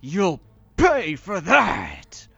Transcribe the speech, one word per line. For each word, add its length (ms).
You'll 400
pay 400
for 240
that! 880